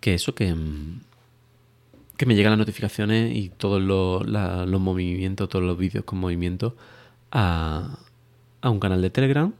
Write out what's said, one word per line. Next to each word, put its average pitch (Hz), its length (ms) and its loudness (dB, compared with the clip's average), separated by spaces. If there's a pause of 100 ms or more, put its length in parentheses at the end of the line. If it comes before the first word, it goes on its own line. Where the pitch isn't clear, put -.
que 95 140 2
eso, 90 200 -2
que, 95 180 0
mm, 78 480 -6 (1160)
que 131 100 0
me 120 80 6
llegan 104 160 6
las 107 80 4
notificaciones 110 760 0
y 98 140 -4
todos 101 300 0
los, 95 480 2
la, 92 380 -2
los 92 140 2
movimientos, 92 680 -2
todos 92 160 0
los 90 140 0
vídeos 95 260 -2
con 98 140 -6
movimientos 90 540 -2 (580)
a, 82 680 0 (600)
a 127 100 0
un 104 100 0
canal 92 200 0
de 95 100 0
Telegram. 139 500 2